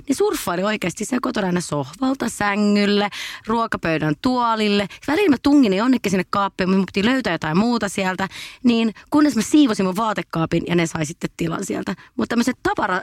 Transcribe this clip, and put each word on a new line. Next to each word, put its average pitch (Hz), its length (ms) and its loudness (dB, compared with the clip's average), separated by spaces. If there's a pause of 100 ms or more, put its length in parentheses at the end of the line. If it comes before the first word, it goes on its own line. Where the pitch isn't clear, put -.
niin 277 80 -2
surffaili 277 480 -2
oikeasti 208 400 -4
siellä 247 180 -4
kotona 233 240 -2
aina 175 140 0
sohvalta, 226 680 -4
sängylle, 208 800 2 (380)
ruokapöydän 170 760 -2
tuolille. 220 640 0 (220)
Välillä 349 220 2
mä 240 120 4
tungin 285 280 6
ne 185 60 2
jonnekin 233 340 0
sinne 180 200 0
kaappiin, 196 400 -2
mun 190 240 2
piti 202 120 0
löytää 247 260 0
jotain 160 260 -2
muuta 226 300 2
sieltä, 185 400 -4 (360)
niin 226 300 2 (160)
kunnes 294 260 4
mä 214 60 2
siivosin 220 440 4
mun 170 100 -2
vaatekaapin, 170 680 -2
ja 175 80 0
ne 170 120 4
sai 156 200 -4
sitten - 300 -8
tilan 170 280 -4
sieltä. - 300 -6 (220)
Mut 220 120 -2
tämmöset 233 340 0
tavara-, 214 400 0